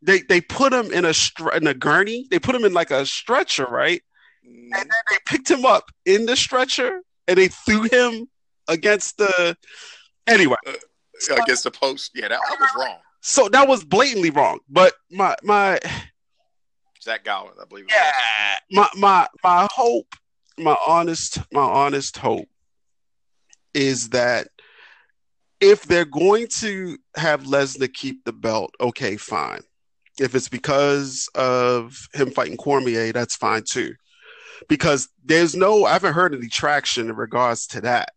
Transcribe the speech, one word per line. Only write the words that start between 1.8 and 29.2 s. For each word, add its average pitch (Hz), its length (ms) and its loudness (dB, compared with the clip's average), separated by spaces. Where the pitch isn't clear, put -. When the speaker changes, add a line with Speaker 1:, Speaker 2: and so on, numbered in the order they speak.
Speaker 1:
They 180 80 0
put 254 160 -2
him 240 100 -2
in, 196 80 4
like, 170 180 0
a 139 160 0
stretcher, 226 600 -2
right? 135 360 -2
Speaker 2:
Mm-hmm. 123 280 -18
Speaker 1:
And - 80 -4
then - 180 -4
they - 60 0
picked - 240 -4
him 254 140 0
up 233 260 2
in 208 220 2
the 240 100 0
stretcher, 262 680 -2
and 185 120 2
they 190 100 6
threw 214 340 -2
him 233 460 0
against 185 500 -2
the, 180 380 0
anyway. 185 300 4
Speaker 2:
Uh, 135 60 -12
against 131 220 0
the 127 60 -4
post. 135 440 -6
Yeah, 110 140 -8
that, 117 200 -2
that 277 120 -4
was 262 160 2
wrong. 240 220 -6
Speaker 1:
So 247 280 2
that 269 180 6
was 254 180 2
blatantly 196 460 0
wrong. 135 280 0
But 175 260 6
my, 185 320 0
my 196 360 2
Speaker 2:
Zach 113 220 -8
Gowen, 95 360 -8
I 95 40 -16
believe 196 220 -20
it 202 60 -2
Speaker 1:
Yeah. 175 200 4
Speaker 2:
was. 196 240 4
Speaker 1:
My, 190 60 -6
my, 196 280 4
my 180 300 4
hope, 240 420 -2
my 156 180 2
honest, 170 520 0
my 143 120 0
honest 139 560 0
hope - 300 -4
is 131 380 -2
that 120 380 0
if 196 240 6
they're 175 200 2
going 180 420 2
to 190 400 -8
have 151 280 -2
Lesnar 135 480 -2
keep 131 320 -12
the 120 80 -8
belt, 110 460 -4
okay, 120 380 -4
fine. 69 460 -8